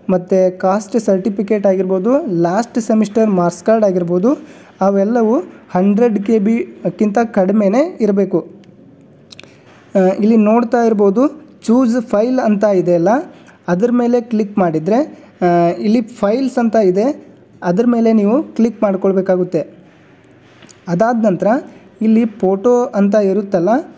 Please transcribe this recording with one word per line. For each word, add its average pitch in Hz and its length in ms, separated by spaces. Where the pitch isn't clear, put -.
ಮತ್ತು 185 500
caste 214 400
certificate 202 680
ಆಗಿರ್ಬೋದು, 190 720
last 202 380
semester 220 500
marks 175 340
card 220 220
ಆಗಿರ್ಬೋದು, 185 480
ಅವೆಲ್ಲವೂ 214 580
ಹಂಡ್ರೆಡ್ 202 540
ಕೆ 226 140
ಬಿಕ್ಕಿಂತ 208 760
ಕಡಿಮೆನೇ 208 680
ಇರಬೇಕು. 196 460
ಆ, 196 40
ಇಲ್ಲಿ 220 180
ನೋಡ್ತಾ 233 460
ಇರ್ಬೋದು, 214 600
"Choose 240 380
file" 247 380
ಅಂತ 214 240
ಇದೆಯಲ್ಲ, 175 460
ಅದ್ರ 185 240
ಮೇಲೆ 240 300
click 214 360
ಮಾಡಿದರೆ, 180 680
ಆ, 175 360
ಇಲ್ಲಿ 226 240
files 247 560
ಅಂತ 226 180
ಇದೆ, 214 540
ಅದ್ರ 185 220
ಮೇಲೆ 226 280
ನೀವು 220 300
click 226 400
ಮಾಡ್ಕೊಳ್ಬೇಕಾಗುತ್ತೆ. 190 840
ಅದಾದ 220 380
ನಂತರ 190 220
ಇಲ್ಲಿ 220 240
photo 220 580
ಅಂತ 202 320
ಇರುತ್ತಲ್ಲ, 196 540